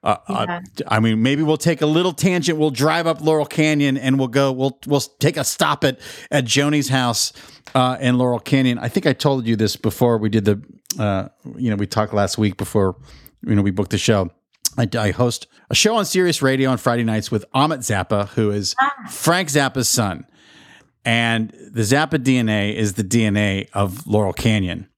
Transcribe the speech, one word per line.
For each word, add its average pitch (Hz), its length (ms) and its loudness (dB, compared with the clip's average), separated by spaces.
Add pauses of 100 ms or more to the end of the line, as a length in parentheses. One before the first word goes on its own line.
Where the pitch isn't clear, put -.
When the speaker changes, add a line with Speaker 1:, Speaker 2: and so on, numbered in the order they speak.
Speaker 1:
Uh, - 140 -4 (140)
uh, 180 180 -4
Speaker 2:
Yeah. 175 140 -10 (260)
Speaker 1:
I 110 140 0
mean, 110 200 0
maybe 143 220 0
we'll 156 140 0
take 160 240 -2
a 156 40 0
little 165 280 0
tangent. 170 440 -2
We'll 151 120 2
drive 156 360 0
up 160 140 -2
Laurel 156 260 2
Canyon 147 520 2
and 131 200 0
we'll 131 120 0
go, 139 240 2
we'll, 131 340 -2
we'll 143 140 2
take - 340 -2
a 143 80 -4
stop 147 400 0
at, 135 160 0 (320)
at 135 140 2
Joni's 143 420 0
house, 123 460 0 (420)
uh, 127 240 2
in 123 180 2
Laurel 123 220 2
Canyon. 131 400 2
I - 80 -6
think 190 180 -2
I 147 60 4
told 135 340 0
you 113 120 2
this 104 180 0
before 117 420 2
we 107 120 0
did 104 160 0
the, 101 180 2 (340)
uh, 98 300 -2 (300)
you 127 120 -2
know, 104 60 0
we 101 100 -2
talked 104 280 -2
last 101 240 0
week 104 180 2
before, 95 400 0 (500)
you 110 100 2
know, 101 60 4
we 98 100 2
booked 95 200 -2
the 110 60 0
show. 98 340 2 (460)
I, 120 100 0 (100)
I 107 140 0
host 120 360 -2 (220)
a - 60 -2
show 220 220 2
on 208 80 0
Sirius 180 360 0
Radio 131 280 2
on 127 80 2
Friday 120 260 0
nights 110 260 0
with 104 220 -2
Amit 147 280 0
Zappa, 101 500 -2
who 107 220 0
is 101 280 -4
Speaker 2:
Ah. 269 300 -2
Speaker 1:
Frank 170 400 0
Zappa's 135 400 0
son. 101 360 -2 (800)
And 113 480 0 (200)
the 117 100 -4
Zappa 139 400 2
D 127 160 2
N 117 100 0
A 104 280 0
is 104 180 -2
the 107 100 -4
D 110 220 2
N 101 100 0
A 98 380 0
of 98 340 -4
Laurel 101 260 0
Canyon. 95 540 -2 (100)